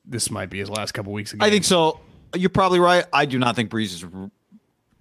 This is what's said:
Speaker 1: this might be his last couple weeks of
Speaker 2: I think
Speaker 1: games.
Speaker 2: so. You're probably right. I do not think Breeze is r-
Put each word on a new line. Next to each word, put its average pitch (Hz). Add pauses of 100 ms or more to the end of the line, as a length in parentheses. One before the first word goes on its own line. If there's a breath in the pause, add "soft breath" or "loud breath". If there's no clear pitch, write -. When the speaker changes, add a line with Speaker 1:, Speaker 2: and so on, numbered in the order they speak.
Speaker 1:
this -
might 98
be 95
his 98
last 104
couple 101
weeks 104
of 107
Speaker 2:
I 214
think 208
Speaker 1:
games. -
Speaker 2:
so. 165 (360)
You're 185
probably 185
right. 175
I 143
do 131
not 120
think 110
Breeze 110
is 87
r- 90 (920)